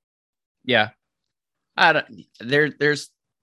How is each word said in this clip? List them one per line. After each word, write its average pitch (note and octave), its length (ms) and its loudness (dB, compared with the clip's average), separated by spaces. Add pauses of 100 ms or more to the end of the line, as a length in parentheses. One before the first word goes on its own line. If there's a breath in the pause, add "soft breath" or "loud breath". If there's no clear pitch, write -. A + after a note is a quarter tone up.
(640)
Yeah. A2+ 260 0 (840)
I F3 180 4
don't, D3 120 -2 (340)
there, C#3+ 300 0
there's D3 380 -4 (340)